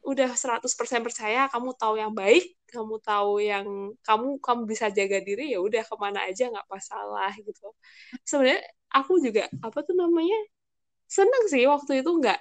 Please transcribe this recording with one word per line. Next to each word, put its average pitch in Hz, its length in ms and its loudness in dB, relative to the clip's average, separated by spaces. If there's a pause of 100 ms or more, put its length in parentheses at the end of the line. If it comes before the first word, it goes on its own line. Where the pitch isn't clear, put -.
Udah 254 320 0
seratus 240 400 -2
persen 233 320 -2
percaya, 226 460 0
kamu 247 160 -4 (100)
tahu 220 240 0
yang 214 80 -4
baik, 220 560 4
kamu 220 320 -8
tahu 208 400 0
yang 202 640 -4
kamu, 226 240 2 (160)
kamu 240 240 0
bisa 214 240 -2
jaga 196 320 0
diri, 220 320 -4
ya 180 80 -2
udah 220 240 0
kemana 202 400 -4
aja 247 240 -2
nggak 202 160 -10
masalah 202 720 -6
gitu. 208 320 -16 (560)
Sebenarnya 277 340 4 (300)
aku 277 220 2 (100)
juga, 214 240 0 (160)
apa 220 240 -6
tuh 359 80 -2
namanya, 349 400 2 (720)
seneng 453 360 4 (100)
sih 247 100 4 (100)
waktu 277 300 0
itu 330 160 0
nggak 214 220 2